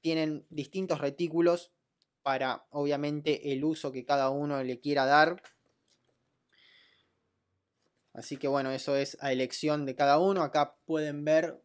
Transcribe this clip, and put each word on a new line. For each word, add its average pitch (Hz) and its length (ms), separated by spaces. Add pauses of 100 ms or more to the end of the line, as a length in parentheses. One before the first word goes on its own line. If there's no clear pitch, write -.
tienen 156 480
distintos 165 500
retículos 170 720 (520)
para, 131 480
obviamente, 147 840
el 135 100
uso 156 280
que 131 120
cada 139 280
uno 143 320
le 127 160
quiera 139 260
dar. 151 380 (2750)
Así 123 240
que, 143 100
bueno, 135 240
eso 135 240
es 139 260
a 139 100
elección 143 540
de 131 100
cada 143 220
uno. 185 240
Acá 147 440
pueden 151 380
ver 160 420